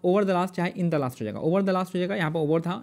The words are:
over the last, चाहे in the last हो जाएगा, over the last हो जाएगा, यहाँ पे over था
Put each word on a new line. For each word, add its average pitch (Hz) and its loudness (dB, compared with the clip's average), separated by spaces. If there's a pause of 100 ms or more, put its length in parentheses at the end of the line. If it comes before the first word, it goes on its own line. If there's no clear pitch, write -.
over 196 4
the 190 2
last, 180 0
चाहे 175 0
in 175 -2
the 160 2
last 127 -4
हो 117 -4
जाएगा, 107 -6
over 175 2
the 190 2
last 185 -2
हो 180 -2
जाएगा, 185 -2
यहाँ 160 -2
पे 165 -2
over 160 2
था 180 -2